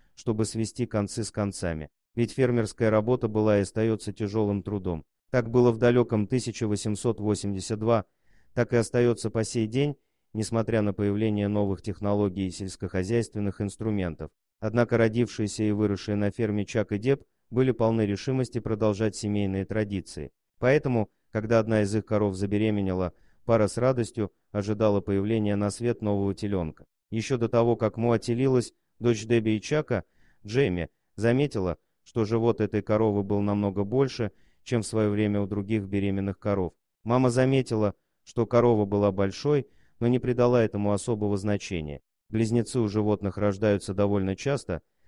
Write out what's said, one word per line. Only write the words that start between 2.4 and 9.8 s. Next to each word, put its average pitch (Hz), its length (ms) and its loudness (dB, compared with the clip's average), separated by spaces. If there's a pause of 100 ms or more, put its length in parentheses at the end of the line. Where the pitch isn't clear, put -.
работа 110 380 2
была 107 320 4
и - 20 4
остается 110 500 -2
тяжелым 101 500 -2
трудом. 90 440 -6 (240)
Так 117 200 0
было 123 220 6
в 113 60 -2
далеком 117 500 2
тысяча 117 400 -4
восемьсот 104 540 -2
восемьдесят 101 580 -2
два, 110 260 2 (480)
так 120 200 0
и - 20 4
остается 117 540 2
по 110 160 -2
сей 113 220 -2
день, 135 280 -2 (380)